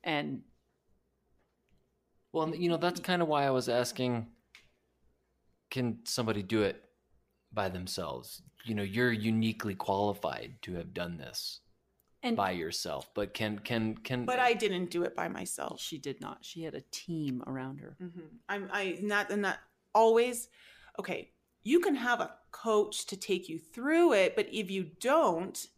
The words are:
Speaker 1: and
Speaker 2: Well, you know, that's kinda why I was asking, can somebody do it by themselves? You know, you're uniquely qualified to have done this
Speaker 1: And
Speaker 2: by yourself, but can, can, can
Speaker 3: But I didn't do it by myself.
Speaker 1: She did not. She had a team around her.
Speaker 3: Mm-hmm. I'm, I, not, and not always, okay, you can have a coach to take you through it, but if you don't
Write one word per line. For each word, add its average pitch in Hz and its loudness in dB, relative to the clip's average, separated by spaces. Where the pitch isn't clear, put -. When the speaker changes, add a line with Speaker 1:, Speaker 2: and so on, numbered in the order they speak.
Speaker 1:
and 147 -2
Speaker 2:
Well, 160 0
you 170 2
know, 165 2
that's 175 0
kinda 175 2
why 147 4
I 135 4
was 127 2
asking, 120 0
can 120 0
somebody 110 0
do 107 2
it - 0
by 101 -2
themselves? 90 -8
You 113 -4
know, 104 -2
you're 117 2
uniquely 110 0
qualified 98 -2
to 90 -8
have 87 -8
done 87 -6
this - -10
Speaker 1:
And 240 -2
Speaker 2:
by 98 0
yourself, 82 -4
but 101 -2
can, 107 -2
can, 110 0
can 123 -4
Speaker 3:
But 254 0
I 247 6
didn't 190 0
do 175 0
it - -2
by - -2
myself. - -6
Speaker 1:
She - -8
did 135 -8
not. 147 -10
She 165 -12
had 147 -8
a 139 -10
team 147 -4
around 131 -6
her. - -16
Speaker 3:
Mm-hmm. 175 -12
I'm, 196 -4
I, 190 -2
not, 208 0
and 208 0
not 185 0
always, 233 6
okay, 185 -6
you 285 6
can 349 2
have 240 2
a - -4
coach - 2
to 202 -8
take 185 -2
you 160 -8
through 311 4
it, 190 6
but 208 0
if 196 -2
you 185 -2
don't 226 2